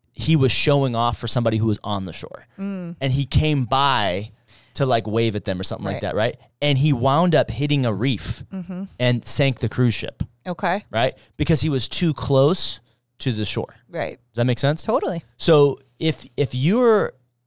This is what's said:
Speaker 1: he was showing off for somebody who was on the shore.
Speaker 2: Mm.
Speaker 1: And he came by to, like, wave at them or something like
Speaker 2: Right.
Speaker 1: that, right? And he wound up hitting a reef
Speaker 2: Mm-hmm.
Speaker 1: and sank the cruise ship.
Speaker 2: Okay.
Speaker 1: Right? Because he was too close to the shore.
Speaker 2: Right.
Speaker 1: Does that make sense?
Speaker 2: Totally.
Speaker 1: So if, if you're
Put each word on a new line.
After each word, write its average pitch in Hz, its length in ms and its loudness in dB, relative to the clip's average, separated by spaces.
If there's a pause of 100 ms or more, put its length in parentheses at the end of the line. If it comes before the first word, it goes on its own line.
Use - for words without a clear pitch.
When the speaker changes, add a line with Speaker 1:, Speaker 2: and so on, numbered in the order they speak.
(140)
Speaker 1:
he - 220 0
was 131 160 4
showing 139 440 2
off 120 240 0
for 117 80 -6
somebody 117 300 0
who 110 100 0
was 104 160 0
on 98 220 -4
the 82 80 -10
shore. - 340 -16 (120)
Speaker 2:
Mm. 190 400 -8
Speaker 1:
And 135 140 -2
he 135 120 0
came 147 400 2
by 113 680 0 (440)
to, 143 100 0
like, 117 220 0
wave 110 300 0
at 98 80 -6
them 95 140 -2
or 92 40 -4
something - 220 -6
like 98 100 -4
Speaker 2:
Right. - 60 -8
Speaker 1:
that, 92 140 -4
right? 107 200 -2 (260)
And 143 160 2
he 151 140 2
wound 139 420 2
up 135 160 2
hitting 135 360 0
a 113 80 0
reef 117 500 -2 (100)
Speaker 2:
Mm-hmm. 185 300 -10 (160)
Speaker 1:
and 123 260 2
sank 139 340 0
the 113 100 -2
cruise 123 240 2
ship. - 280 -8 (240)
Speaker 2:
Okay. 185 460 -4
Speaker 1:
Right? 120 220 0 (240)
Because 151 240 2
he 160 80 0
was 135 180 -2
too 165 260 0
close 139 680 2 (380)
to 131 120 -2
the 107 140 -4
shore. - 280 -6 (160)
Speaker 2:
Right. 131 280 -8 (160)
Speaker 1:
Does - 40 -10
that 120 80 2
make 123 140 0
sense? 151 240 0
Speaker 2:
Totally. 233 400 -2 (140)
Speaker 1:
So 143 420 4 (180)
if, 156 280 -4 (100)
if 135 180 -2
you're 208 600 2 (340)